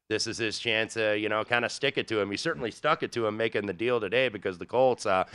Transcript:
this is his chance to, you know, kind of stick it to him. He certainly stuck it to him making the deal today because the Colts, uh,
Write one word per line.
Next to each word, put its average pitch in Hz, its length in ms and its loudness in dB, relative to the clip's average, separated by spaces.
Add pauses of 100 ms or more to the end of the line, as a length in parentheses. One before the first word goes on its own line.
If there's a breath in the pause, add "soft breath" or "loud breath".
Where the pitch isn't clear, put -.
this 107 180 0
is 98 120 -6
his 110 200 -2
chance 110 360 0
to, 107 220 2
you 107 120 0
know, 107 160 0
kind 120 200 0
of 110 60 0
stick - 260 -2
it 120 120 -2
to 110 120 0
him. 101 120 0
He 98 40 -4
certainly 143 360 -4
stuck - 320 -2
it - 80 -4
to 113 160 0
him 107 80 -2
making 113 300 0
the 101 60 -2
deal 117 280 0
today 117 280 2
because 98 300 -4
the 87 80 -10
Colts, 123 400 4
uh, 92 160 4 (120)